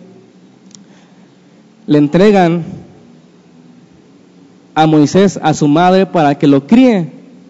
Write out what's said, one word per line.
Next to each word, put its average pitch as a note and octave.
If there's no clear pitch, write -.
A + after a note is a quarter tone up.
le D3
entregan F3
a D#3
Moisés, D#3
a D3+
su D3
madre, F#3
para D#3+
que D#3
lo C#3
críe, A#3